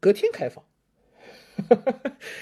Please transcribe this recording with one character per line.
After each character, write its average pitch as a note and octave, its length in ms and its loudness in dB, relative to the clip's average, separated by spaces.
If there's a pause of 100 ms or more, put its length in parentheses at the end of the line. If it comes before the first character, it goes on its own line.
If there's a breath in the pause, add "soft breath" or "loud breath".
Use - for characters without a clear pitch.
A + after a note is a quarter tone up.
隔 G#4 120 4
天 A4+ 200 0
开 C3 160 -6
放。 - 160 -16 (920 loud breath)
<laughs> - 600 0 (240 loud breath)